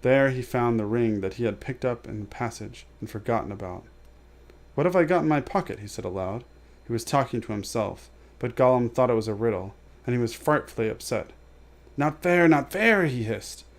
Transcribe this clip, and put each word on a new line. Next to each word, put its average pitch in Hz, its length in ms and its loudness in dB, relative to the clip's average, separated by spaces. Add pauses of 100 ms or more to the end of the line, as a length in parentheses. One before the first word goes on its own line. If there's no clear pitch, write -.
There 135 280 4
he 127 120 -4
found 120 380 0
the 107 60 -2
ring 110 340 0
that 95 140 -4
he 117 100 -6
had 101 160 -2
picked - 240 -10
up 123 240 -4
in 110 120 -10
the 101 60 -10
passage 107 600 -10 (140)
and 117 100 -10
forgotten 110 420 -4
about. 95 320 -10 (880)
What 147 120 0
have 180 100 2
I 175 80 6
got 165 180 2
in 156 60 0
my 151 120 4
pocket? 123 400 -4
he 104 60 -12
said 104 180 -12
aloud. 95 400 -4 (420)
He - 60 -6
was 113 120 -2
talking 127 380 0
to - 100 -8
himself, 104 580 -6 (280)
but 120 180 -6
Gollum 127 340 4
thought 127 200 2
it 120 40 4
was 110 140 0
a 110 60 -2
riddle, 101 400 -2 (320)
and 123 80 0
he 123 60 2
was 117 120 0
frightfully 147 560 -2
upset. 113 420 -6 (680)
Not 147 260 -2
fair, 175 260 6
not 143 240 4
fair, 208 320 4
he 123 200 0
hissed. 107 400 -8 (140)